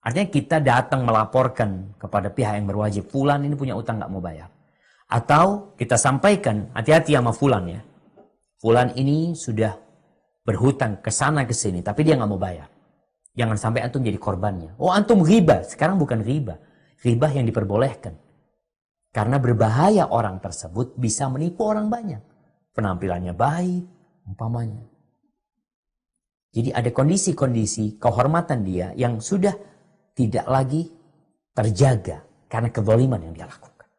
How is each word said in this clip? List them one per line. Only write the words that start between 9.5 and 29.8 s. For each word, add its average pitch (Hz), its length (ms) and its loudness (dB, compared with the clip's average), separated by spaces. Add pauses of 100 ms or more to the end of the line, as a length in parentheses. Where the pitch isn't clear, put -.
berhutang 120 560 0
ke - 80 -6
sana 139 400 0
ke 117 80 -2
sini, 90 240 -4
tapi 104 240 -2
dia 156 160 6
nggak 104 80 -2
mau 101 80 -4
bayar. 87 320 -8 (640)
Jangan 110 240 -2
sampai 113 240 -2
antum 127 240 -2
jadi 101 160 -2
korbannya." 92 560 -4
Oh, 180 160 0
antum 208 320 4
riba. 160 400 6
Sekarang 185 320 -2
bukan 127 240 0
riba. 113 400 -6 (400)
Riba 123 320 2
yang 127 160 0
diperbolehkan. 107 640 -2 (960)
Karena 120 320 0
berbahaya 123 720 4
orang 104 240 0
tersebut - 640 -8
bisa 123 320 -2
menipu 175 320 -4
orang 214 240 -2
banyak. 208 320 -8 (560)
Penampilannya 90 560 -4
baik, 175 500 -2 (460)
umpamanya. 113 560 -8 (1700)
Jadi 117 160 -2
ada 120 240 -2
kondisi-kondisi 127 1040 0
kehormatan 135 680 0
dia 90 260 -4
yang 120 240 -2
sudah 190 380 0 (600)